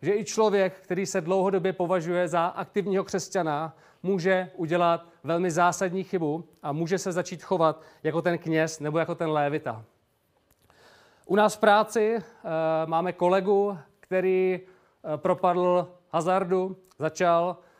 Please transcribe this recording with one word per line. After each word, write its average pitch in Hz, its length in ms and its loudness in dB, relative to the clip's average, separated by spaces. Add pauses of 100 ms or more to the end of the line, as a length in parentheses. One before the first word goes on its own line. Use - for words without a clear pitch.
že 180 140 0
i 220 100 -4
člověk, 202 540 2
který 185 260 -4
se 185 160 -2
dlouhodobě 185 520 0
považuje 180 540 0
za 170 180 0
aktivního 190 580 -2
křesťana, 160 720 -4 (280)
může 185 520 0
udělat 170 520 0 (160)
velmi 170 280 0
zásadní 175 520 0
chybu 165 460 -4 (140)
a 156 80 -4
může 160 260 -2
se 185 140 -6
začít 175 320 -6
chovat 160 380 0 (220)
jako 156 180 -2
ten 170 160 0
kněz 160 420 -2
nebo 151 200 -2
jako 165 160 -4
ten 165 140 -4
lévita. 143 540 -2 (1400)
U 180 100 -2
nás 208 200 4
v - 40 -14
práci, 214 580 4
eh, 202 40 -6 (640)
máme 170 280 -2
kolegu, 196 640 2 (220)
který, 185 600 0
eh, - 580 -10
propadl 180 720 2 (240)
hazardu, 185 680 0 (220)
začal, 170 580 2 (220)